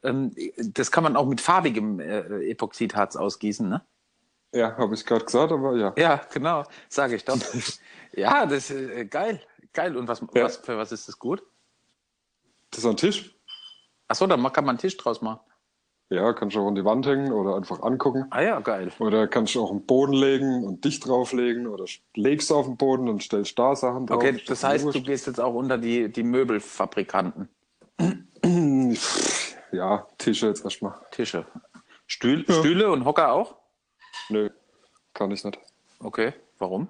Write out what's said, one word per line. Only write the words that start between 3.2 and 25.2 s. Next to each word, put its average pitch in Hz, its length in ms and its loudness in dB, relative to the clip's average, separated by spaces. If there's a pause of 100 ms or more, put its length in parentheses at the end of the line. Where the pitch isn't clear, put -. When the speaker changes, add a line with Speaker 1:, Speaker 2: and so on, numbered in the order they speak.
Speaker 1:
ne? 123 140 -2 (720)
Speaker 2:
Ja, 113 240 0
hab 110 160 0
ich - 120 -8
grad 113 200 2
gesagt, 151 260 2
aber 135 240 0
ja. 104 220 0
Speaker 1:
Ja, 151 240 4 (120)
genau, 147 300 -2 (240)
sag 139 240 -2
ich 110 140 -4
doch. 131 180 0
Speaker 2:
<laughs> - 40 -10 (680)
Speaker 1:
Ja, 277 320 4
das 139 240 -2
ist, 135 180 -6
äh, 117 160 -6
geil, 185 340 -4 (320)
geil. 165 240 -2
Und 123 120 -6
was, 117 140 -4 (120)
Speaker 2:
Ja. 123 120 4
Speaker 1:
was, 127 120 -4
für - 200 -8
was 107 140 -6
ist 110 160 -12
das - 120 -18
gut? 151 240 -4 (1300)
Speaker 2:
Das - 80 -12
ist 110 80 -4
ein 107 100 0
Tisch. - 380 -2 (720)
Speaker 1:
Ach 110 80 -2
so, 185 100 2
dann 175 160 4
ma-, 127 80 2
kann 147 160 0
man 131 80 0
einen 120 60 -4
Tisch - 180 -4
draus - 240 -4
machen. 110 180 -6 (680)
Speaker 2:
Ja, 98 240 2
kannst 104 220 -4
du 107 60 0
auch 98 60 2
an 101 60 0
die 98 100 0
Wand 117 220 2
hängen 139 260 0
oder 98 240 0
einfach 95 280 -6
angucken. 131 480 0
Speaker 1:
Ah 123 100 -2
ja, 190 200 0
geil. 95 360 -4
Speaker 2:
Oder 110 300 2
kannst 110 260 0
du 120 100 0
auch 92 60 -2
einen 101 160 -4
Boden 135 280 4
legen 135 500 4
und 95 220 -8
dich - 140 0
drauflegen 123 680 0
oder 98 160 -8
sch-, - 180 -12 (140)
legst 143 340 2
du 156 60 4
auf 143 100 4
den 127 120 -6
Boden 131 320 2
und 101 120 -2
stellst - 380 -4
da 131 160 4
Sachen 127 320 -2
drauf. 120 100 0
Speaker 1:
Okay, 123 200 4
Speaker 2:
Ist - 120 -14
Speaker 1:
das 131 120 -2
Speaker 2:
doch 135 80 2
Speaker 1:
heißt, 147 160 2
Speaker 2:
wurscht. 143 120 0
Speaker 1:
du 127 60 -4
gehst 135 240 -2